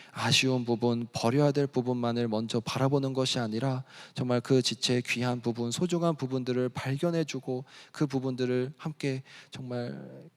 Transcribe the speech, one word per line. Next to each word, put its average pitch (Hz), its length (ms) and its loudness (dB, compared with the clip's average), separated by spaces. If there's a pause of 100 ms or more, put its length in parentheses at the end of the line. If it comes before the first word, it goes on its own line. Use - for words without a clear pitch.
(120)
아쉬운 123 540 2
부분, 117 480 0
버려야 139 380 4
될 143 140 2
부분만을 120 640 0
먼저 113 320 0
바라보는 135 540 0
것이 131 240 0
아니라 123 460 -2 (300)
정말 123 280 0
그 131 180 4
지체의 123 460 0
귀한 123 340 0
부분, 120 300 -2
소중한 170 460 0
부분들을 127 520 0
발견해주고 139 960 -2 (280)
그 151 140 0
부분들을 127 680 0
함께 135 460 -4 (280)
정말 120 880 -8